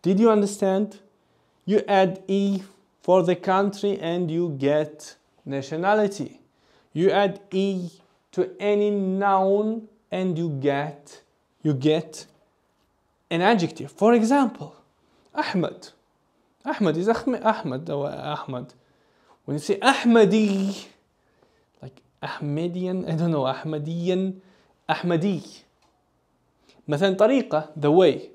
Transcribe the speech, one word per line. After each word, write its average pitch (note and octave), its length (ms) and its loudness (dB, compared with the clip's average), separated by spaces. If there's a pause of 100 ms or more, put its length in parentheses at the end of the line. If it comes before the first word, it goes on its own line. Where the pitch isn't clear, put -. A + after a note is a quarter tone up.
Did F#3 160 2
you A3+ 120 6
understand? G3+ 680 0 (640)
You G3+ 220 2
add F#3+ 400 2
E G3 360 0 (400)
for F3+ 200 4
the F3 140 2
country G3 640 -2
and E3+ 300 -2
you E3 280 -2
get D3+ 580 -2 (280)
nationality. E3+ 960 -2 (520)
You E3+ 180 2
add G3 300 0 (120)
E F#3+ 380 -2 (420)
to F#3 260 -2
any G#3 320 2
noun G3+ 960 0 (220)
and F#3 260 -2
you E3 140 -4
get, C#3+ 720 -4 (400)
you D3+ 120 2
get D#3 520 -2 (1040)
an E3 120 -2
adjective. F#3 500 0
For A3 220 2
example, A#3 600 0 (600)
Ahmed. - 560 -4 (760)
Ahmed G3 320 0
is F#3 120 -2
Ahme-, A3+ 360 -2
Ahmed D#3+ 460 -2
or C#3 200 -4
Ahmed. C#3 640 -10 (720)
When C#3+ 120 -6
you D3+ 40 -4
say - 180 -4
Ahmadi, G#3+ 1080 4 (960)
like C3+ 200 -20 (220)
Ahmedian, F3 880 -4
I E3 60 0
don't E3+ 140 0
know, C#3+ 140 0
Ahmadian, E3+ 960 -4 (480)
Ahmadi. F3 760 -2 (1300)
مثلًا F#3+ 240 0
طريقة، G#3+ 640 2
the D3 100 4
way. E3 440 4